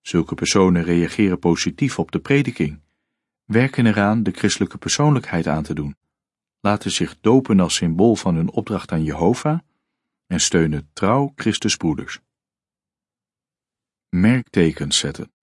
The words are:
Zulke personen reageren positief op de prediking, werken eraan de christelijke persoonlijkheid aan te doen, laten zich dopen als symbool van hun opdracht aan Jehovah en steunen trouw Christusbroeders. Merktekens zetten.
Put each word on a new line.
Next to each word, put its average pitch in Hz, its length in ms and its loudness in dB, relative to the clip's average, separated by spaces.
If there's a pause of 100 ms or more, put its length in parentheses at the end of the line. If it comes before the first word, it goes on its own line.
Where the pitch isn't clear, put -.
Zulke - 340 -2
personen 87 500 2
reageren 87 540 0
positief 110 600 -2
op 135 140 -4
de - 80 -2
prediking, 117 600 -2 (640)
werken 120 420 2
eraan 107 360 2
de 95 80 -2
christelijke - 480 -2
persoonlijkheid 135 680 0
aan 78 160 -2
te 76 120 -6
doen, 73 220 -8 (640)
laten 101 300 -2
zich - 300 -4
dopen 113 400 4
als 82 140 0
symbool 95 420 2
van 92 180 -2
hun 82 160 -2
opdracht - 420 -6
aan 80 100 -2
Jehovah 85 560 0 (680)
en 87 140 -2
steunen 78 520 0
trouw 135 420 0
Christusbroeders. - 840 -4 (1900)
Merktekens 90 920 0
zetten. - 340 -8 (100)